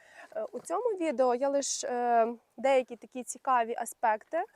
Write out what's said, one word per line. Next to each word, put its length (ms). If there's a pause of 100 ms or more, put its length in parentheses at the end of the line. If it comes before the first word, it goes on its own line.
(360)
Е, 80
у 160
цьому 280
відео 460
я 140
лише, 400
е, 460 (220)
деякі 400
такі 280
цікаві 500
аспекти 680 (120)